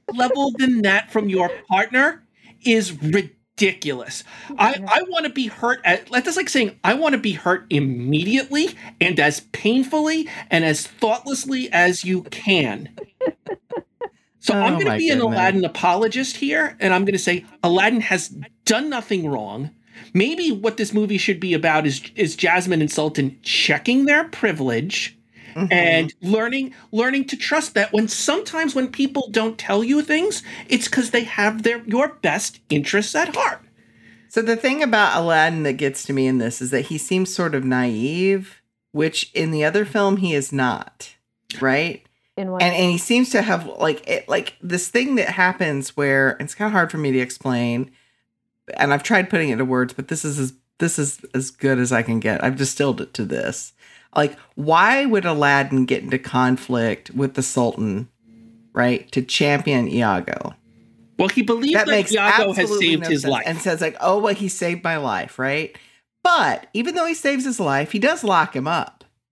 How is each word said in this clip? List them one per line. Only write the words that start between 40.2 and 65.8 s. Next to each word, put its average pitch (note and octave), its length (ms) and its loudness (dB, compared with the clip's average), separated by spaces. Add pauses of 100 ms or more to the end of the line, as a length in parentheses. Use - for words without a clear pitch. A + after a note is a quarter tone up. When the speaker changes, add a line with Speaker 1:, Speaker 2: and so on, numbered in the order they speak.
Speaker 3:
is C#3+ 200 -2
not, - 600 -4 (440)
right? C#3 420 0 (360)
Speaker 2:
In F#3+ 140 -6
what? F3+ 120 0
Speaker 3:
And, F3 100 4
and F3+ 160 2
he E3+ 80 2
seems B3 340 2
to A3 100 2
have, F3 260 -2 (100)
like, D#3 300 -2
it, - 220 -4
like, - 320 -4
this F3 260 -6
thing C4 280 0
that G3 160 0
happens F3+ 640 0
where, C3+ 420 2
it's C#3+ 160 -8
kinda G#3+ 160 -2
hard F3 180 2
for E3 80 -8
me D3 140 0
to C3 80 2
explain, B2 720 -2 (840)
and C#3+ 180 2
I've C#3+ 100 0
tried F#3 260 2
putting E3 200 0
it A2+ 100 -2
into C3 60 2
words, B2+ 260 0
but C3+ 160 -10
this D#3+ 160 -6
is D3 160 -4
as, C3 140 -2 (260)
this E3+ 180 0
is C#3+ 220 -2 (140)
as C3 180 -4
good C3+ 260 2
as B2 140 2
I A#2 120 2
can A2+ 180 0
get. G#2+ 200 0
I've C3 140 0
distilled C3+ 460 -2
it - 140 -12
to G#2+ 100 -4
this. - 480 -6 (400)
Like, D3 240 2 (180)
why F#3+ 500 4
would G#3+ 180 2
Aladdin C#3+ 640 2
get B2 180 0
into C3 160 -2
conflict B2+ 920 0
with C3+ 240 -2
the C#3 60 -2
Sultan, A2 680 -2 (640)
right, B2 400 0
to C3+ 80 0
champion C#3+ 640 0
Iago? G2+ 680 -2 (640)
Speaker 1:
Well, F#3+ 120 2
he A#3+ 120 0
believes A#3 340 0
Speaker 3:
That D#4+ 120 4
Speaker 1:
that D4 60 0
Speaker 3:
makes G3+ 180 2
Speaker 1:
Iago G#3 400 4
has G3 80 -4
Speaker 3:
absolutely F#3+ 300 0
Speaker 1:
saved D#3+ 140 0
Speaker 3:
no E3 60 -4
Speaker 1:
his D3 120 0
Speaker 3:
sense. C3+ 100 -2
Speaker 1:
life. A2+ 140 -2
Speaker 3:
And E3 140 -4
says, D#3+ 200 -2
like, D#3+ 220 -2
"Oh, F#3 180 2
well, G3+ 160 0
he G3 140 -4
saved F3 340 -4
my E3 140 -2
life," A2+ 420 -4
right? C#3 340 -4 (500)